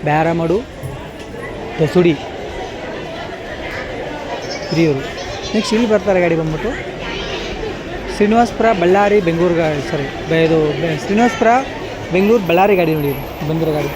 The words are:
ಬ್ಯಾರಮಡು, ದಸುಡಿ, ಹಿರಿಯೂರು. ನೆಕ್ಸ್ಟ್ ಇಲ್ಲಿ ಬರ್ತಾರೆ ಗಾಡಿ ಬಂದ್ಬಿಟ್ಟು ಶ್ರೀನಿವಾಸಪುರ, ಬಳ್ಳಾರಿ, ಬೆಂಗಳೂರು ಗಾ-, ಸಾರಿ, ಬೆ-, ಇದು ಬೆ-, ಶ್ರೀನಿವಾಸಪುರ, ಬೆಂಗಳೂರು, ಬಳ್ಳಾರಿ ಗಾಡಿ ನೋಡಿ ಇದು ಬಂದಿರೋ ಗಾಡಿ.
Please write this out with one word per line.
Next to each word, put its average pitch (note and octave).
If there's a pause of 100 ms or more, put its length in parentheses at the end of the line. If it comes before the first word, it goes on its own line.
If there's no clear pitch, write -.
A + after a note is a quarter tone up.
ಬ್ಯಾರಮಡು, E3 (1200)
ದಸುಡಿ, E3+ (2500)
ಹಿರಿಯೂರು. D#3 (520)
ನೆಕ್ಸ್ಟ್ G#3+
ಇಲ್ಲಿ A#3
ಬರ್ತಾರೆ F#3+
ಗಾಡಿ E3
ಬಂದ್ಬಿಟ್ಟು D#3+ (1400)
ಶ್ರೀನಿವಾಸಪುರ, A3 (140)
ಬಳ್ಳಾರಿ, G3+ (100)
ಬೆಂಗಳೂರು E3+
ಗಾ-, D#3
ಸಾರಿ, C#3+ (240)
ಬೆ-, E3
ಇದು D#3+ (220)
ಬೆ-, D#3+
ಶ್ರೀನಿವಾಸಪುರ, A3+ (640)
ಬೆಂಗಳೂರು, G#3
ಬಳ್ಳಾರಿ F#3+
ಗಾಡಿ D#3+
ನೋಡಿ C#3+
ಇದು C#3
ಬಂದಿರೋ D#3+
ಗಾಡಿ. C#3+